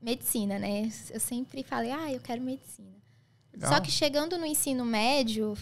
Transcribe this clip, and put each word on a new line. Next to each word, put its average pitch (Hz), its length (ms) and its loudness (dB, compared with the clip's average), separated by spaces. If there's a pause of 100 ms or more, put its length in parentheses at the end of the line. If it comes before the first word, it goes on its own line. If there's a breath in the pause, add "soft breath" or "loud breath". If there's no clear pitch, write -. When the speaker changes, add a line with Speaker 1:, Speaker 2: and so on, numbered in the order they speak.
Speaker 1:
medicina, 226 560 0
né? 202 320 0 (180)
Eu 220 120 -6
sempre 254 420 -4
falei, 240 300 -2
"Ah, 302 200 -4
eu 254 60 -4
quero 247 240 -6
medicina." 254 460 -8 (640)
Speaker 2:
Legal. - 200 0
Speaker 1:
Só 196 80 6
que 165 80 0
chegando 294 500 2
no 330 60 -2
ensino 285 400 0
médio, 220 760 2